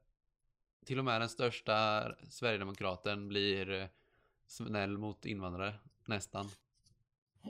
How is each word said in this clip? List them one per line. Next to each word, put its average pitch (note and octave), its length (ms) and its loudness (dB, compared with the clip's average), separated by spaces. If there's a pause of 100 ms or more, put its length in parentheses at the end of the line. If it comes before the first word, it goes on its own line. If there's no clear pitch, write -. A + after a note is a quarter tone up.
(840)
till C3 140 -2
och C3+ 60 0
med A#2 160 4
den A#2 80 2
största A2 800 2 (220)
sverigedemokraten G2+ 960 -2
blir, G2 420 2
eh, F#2+ 160 -2 (600)
snäll G2+ 520 -2
mot G#2 280 -6
invandrare, F#2+ 480 -2 (320)
nästan. G2+ 400 -4 (1040)